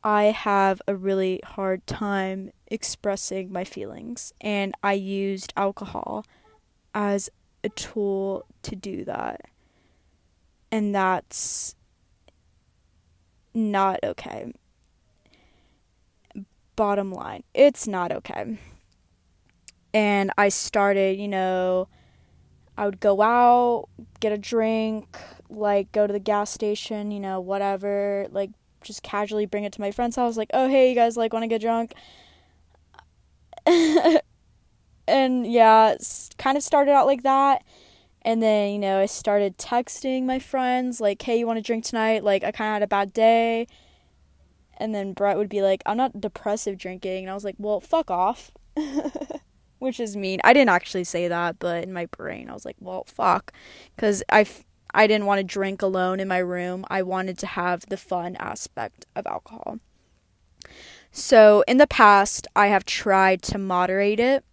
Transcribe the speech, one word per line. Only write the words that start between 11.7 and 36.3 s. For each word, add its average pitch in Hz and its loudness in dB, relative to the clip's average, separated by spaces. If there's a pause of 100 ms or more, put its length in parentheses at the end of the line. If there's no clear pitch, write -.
not 202 0
okay. - -10 (2250)
Bottom 202 0
line, - -12 (100)
it's - 6
not 180 -4
okay. - -10 (1400)
And 202 2
I 202 4
started, 196 2
you 202 -8
know, 185 -2 (880)
I 208 -4
would 196 -4
go 202 2
out, 240 4 (320)
get 214 0
a 214 -2
drink, 220 -2 (320)
like, 208 -2
go 208 2
to 202 -4
the 208 -4
gas 208 -2
station, 208 -6
you 202 -8
know, 190 -6
whatever, 196 -4
like, 196 -4 (320)
just - -16
casually 208 -4
bring 202 -6
it 196 -8
to - -12
my 202 -4
friend's 240 -4
house, 233 -2
like, 214 -6
"Oh, 262 2
hey, 262 6
you 254 2
guys, 233 2
like, 226 -2
wanna 226 -4
get 226 -2
drunk?" 226 -2 (1700)
<laughs> 330 4 (840)
And, 254 2
yeah, 220 8
s-, - -8